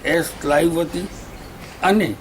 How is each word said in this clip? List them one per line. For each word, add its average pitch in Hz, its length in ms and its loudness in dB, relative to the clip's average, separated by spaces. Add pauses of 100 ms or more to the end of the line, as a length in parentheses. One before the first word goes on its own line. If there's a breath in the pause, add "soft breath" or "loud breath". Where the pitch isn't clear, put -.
એસ 156 220 2 (240)
લાઈવ 160 280 4
વતી 175 280 -2 (800)
અને 202 200 4 (120)